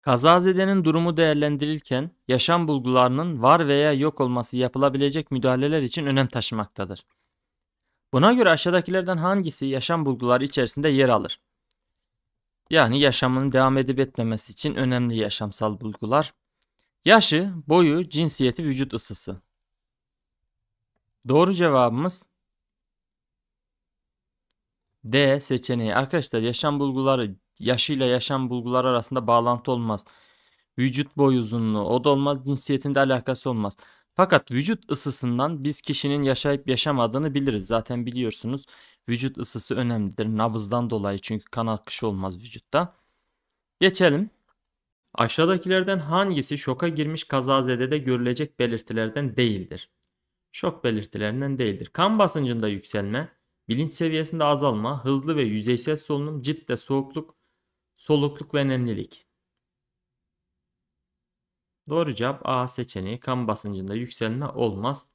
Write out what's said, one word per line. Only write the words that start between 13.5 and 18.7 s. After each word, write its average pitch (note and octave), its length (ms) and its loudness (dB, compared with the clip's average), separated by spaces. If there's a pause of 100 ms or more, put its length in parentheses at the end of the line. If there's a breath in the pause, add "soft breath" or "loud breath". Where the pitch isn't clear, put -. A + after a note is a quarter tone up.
devam C3 260 4
edip C3 220 0
etmemesi A2+ 520 -4
için - 240 -4
önemli B2 420 0
yaşamsal G#2 640 -4
bulgular. A#2 520 -2 (720)
Yaşı, F#3+ 480 6 (140)
boyu, E3 420 4
cinsiyeti, C#3+ 540 0
vücut C3+ 300 -2